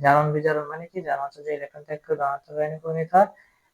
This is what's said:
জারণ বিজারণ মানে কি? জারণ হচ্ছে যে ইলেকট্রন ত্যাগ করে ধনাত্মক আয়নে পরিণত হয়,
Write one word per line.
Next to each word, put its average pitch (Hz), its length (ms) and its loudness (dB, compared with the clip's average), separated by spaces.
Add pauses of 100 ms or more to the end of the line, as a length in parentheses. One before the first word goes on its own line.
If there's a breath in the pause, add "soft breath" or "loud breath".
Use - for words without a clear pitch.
জারণ 147 300 6
বিজারণ 151 360 0
মানে 165 200 -12
কি? 190 140 -10
জারণ 139 220 -4
হচ্ছে 143 200 -10
যে 151 100 -6
ইলেকট্রন 147 300 -10
ত্যাগ 151 180 -10
করে 156 140 -2
ধনাত্মক 143 420 -4
আয়নে 151 220 -2
পরিণত 160 340 -4
হয়, 190 140 8 (460 soft breath)